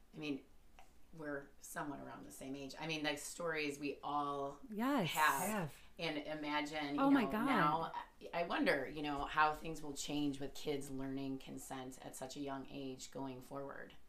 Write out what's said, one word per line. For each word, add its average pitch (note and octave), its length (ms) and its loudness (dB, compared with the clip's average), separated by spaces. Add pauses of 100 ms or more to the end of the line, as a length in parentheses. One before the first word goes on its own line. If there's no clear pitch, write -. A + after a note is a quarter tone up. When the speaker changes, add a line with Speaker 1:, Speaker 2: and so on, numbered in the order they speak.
(160)
Speaker 1:
I E3 40 -10
mean, D3 200 -2 (760)
we're C#3+ 320 -6 (120)
somewhat D3 440 -6
around C3+ 200 -12
the - 60 -14
same C3+ 240 -8
age. C#3 240 -8
I D#3 80 -4
mean, D#3 160 0
like, D3 140 2
stories D3+ 640 -2
we C#3+ 240 -2
all C#3+ 540 0 (140)
Speaker 2:
Yes. A3+ 380 4
Speaker 1:
have. F3+ 400 6
Speaker 3:
Have. G3 200 0 (280)
Speaker 1:
And D#3+ 200 -2 (220)
imagine, D3+ 560 0
you - 60 2
Speaker 2:
Oh C#4 80 8
my C#4 160 8
Speaker 1:
know, F3+ 60 0
Speaker 2:
God. G#3+ 140 4
Speaker 1:
now D#3+ 460 4 (420)
I, E3+ 80 2
I - 20 2
wonder, F3+ 500 4
you D3+ 80 -4
know, C#3+ 240 0
how D#3 300 6
things D#3 260 -6
will D3 120 -4
change C#3+ 460 0
with C#3 140 -4
kids C#3+ 380 -2
learning C3+ 480 -2
consent C3 640 -8
at C#3 100 -10
such C3 220 -8
a - 20 -4
young C3+ 320 -2
age C3+ 400 -6
going C3+ 300 -4
forward. C#3 500 -8 (180)